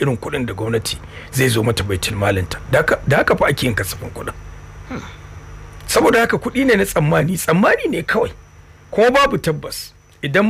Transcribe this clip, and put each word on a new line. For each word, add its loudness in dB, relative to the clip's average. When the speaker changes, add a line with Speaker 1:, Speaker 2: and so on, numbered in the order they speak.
Speaker 1:
irin 2
kuɗin -4
da -6
gwamnati -2
zai 2
zo 2
mata 0
baitul -2
malinta. 0
Da 4
haka, 2
da 4
haka 4
fa 2
ake 0
yin 0
kasafin -6
kuɗin. -10
Speaker 2:
Hmm. -10
Speaker 1:
Saboda 4
haka 2
kuɗi -2
ne 6
na 4
tsammani, 2
tsammani 2
ne -2
kawai. 0
Kuma 4
babu 4
tabbas. -6
Idan 2